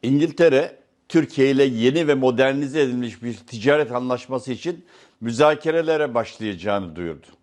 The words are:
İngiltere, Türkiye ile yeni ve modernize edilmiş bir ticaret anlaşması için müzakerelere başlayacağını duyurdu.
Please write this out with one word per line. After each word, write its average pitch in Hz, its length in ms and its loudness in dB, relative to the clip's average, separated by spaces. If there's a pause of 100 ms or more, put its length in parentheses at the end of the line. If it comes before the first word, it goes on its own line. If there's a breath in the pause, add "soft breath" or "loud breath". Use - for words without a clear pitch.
İngiltere, 143 760 2 (300)
Türkiye 139 420 2
ile 139 140 4
yeni 135 440 0
ve 147 60 4
modernize 135 640 0
edilmiş 123 420 -4
bir 117 120 -8
ticaret 123 580 -2
anlaşması 127 600 -6
için 165 320 -10 (360 soft breath)
müzakerelere 151 920 0
başlayacağını 101 840 -4
duyurdu. 82 300 -10 (160)